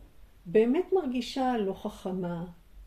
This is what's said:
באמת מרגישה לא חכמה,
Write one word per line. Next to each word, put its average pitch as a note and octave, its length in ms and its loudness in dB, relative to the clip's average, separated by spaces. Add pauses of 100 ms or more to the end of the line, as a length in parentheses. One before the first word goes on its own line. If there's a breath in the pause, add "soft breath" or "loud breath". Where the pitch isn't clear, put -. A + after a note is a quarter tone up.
(460)
באמת A#3+ 460 4
מרגישה B3+ 640 0
לא G3 160 0
חכמה, F#3 760 -6 (400)